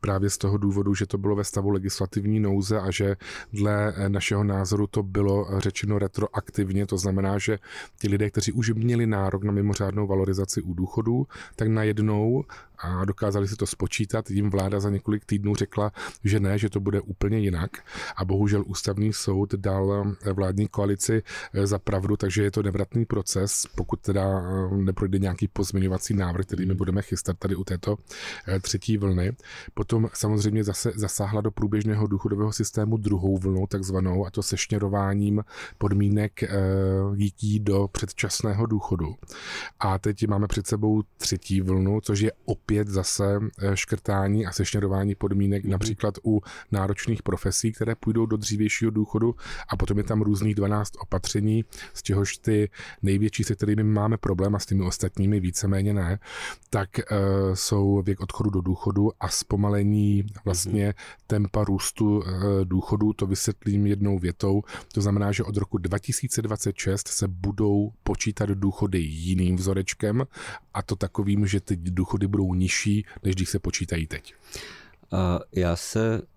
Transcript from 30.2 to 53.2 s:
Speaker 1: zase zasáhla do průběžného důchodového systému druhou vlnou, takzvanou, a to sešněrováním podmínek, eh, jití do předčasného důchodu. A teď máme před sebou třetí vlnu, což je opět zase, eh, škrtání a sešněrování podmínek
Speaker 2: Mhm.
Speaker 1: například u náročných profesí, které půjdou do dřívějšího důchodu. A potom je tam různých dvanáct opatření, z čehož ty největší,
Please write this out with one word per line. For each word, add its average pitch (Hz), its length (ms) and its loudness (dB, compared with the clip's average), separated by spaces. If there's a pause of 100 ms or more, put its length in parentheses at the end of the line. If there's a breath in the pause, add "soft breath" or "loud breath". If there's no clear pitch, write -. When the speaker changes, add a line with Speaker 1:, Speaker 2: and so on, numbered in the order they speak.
Speaker 1:
zase 104 300 -2
zasáhla 104 460 -2
do 107 100 0
průběžného 107 560 0
důchodového 104 460 0
systému 110 440 0
druhou 98 420 2
vlnou, 95 280 0
takzvanou, 95 600 0
a 92 40 -10
to 104 120 -4
sešněrováním 101 1040 0 (340 loud breath)
podmínek, 101 640 2
eh, 95 60 -2 (680)
jití 104 440 0
do 101 320 2
předčasného 107 760 -2
důchodu. 95 480 -2 (640 loud breath)
A 95 180 0
teď 107 300 -2
máme 101 200 2
před - 180 -2
sebou 107 360 2 (140)
třetí - 440 -2
vlnu, 95 400 2
což 101 200 -2
je 110 120 2 (120)
opět 104 440 0
zase, 98 500 0 (240)
eh, 98 140 0
škrtání 101 720 0
a 92 60 -6
sešněrování 98 640 0
podmínek 98 500 0
Speaker 2:
Mhm. 98 80 0
Speaker 1:
například 104 420 -2 (100)
u 107 160 4 (320 loud breath)
náročných 101 500 0
profesí, 98 500 0
které 110 220 -2
půjdou 113 320 0
do 110 100 0
dřívějšího 107 540 0
důchodu. 110 440 0 (340 loud breath)
A - 80 -4
potom 95 220 0
je 104 60 0
tam 107 180 0
různých 104 320 2
dvanáct 104 380 0 (100)
opatření, 107 640 0 (300 loud breath)
z - 80 -14
čehož 101 340 0
ty 104 340 2 (320 loud breath)
největší, 98 420 2